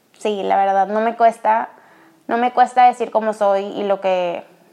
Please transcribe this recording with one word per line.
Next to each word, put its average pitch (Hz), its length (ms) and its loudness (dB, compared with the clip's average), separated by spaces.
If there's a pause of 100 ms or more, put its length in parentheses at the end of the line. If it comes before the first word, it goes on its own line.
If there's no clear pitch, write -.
(180)
sí, 208 240 -4
la 190 140 0
verdad, 196 320 0
no 214 120 -2
me 226 160 -2
cuesta, 226 520 0 (600)
no 233 100 -2
me 240 140 -2
cuesta 247 340 4
decir 240 240 0
cómo 220 240 -2
soy 202 300 0
y 202 200 -6
lo 196 160 0
que, 180 440 -2 (280)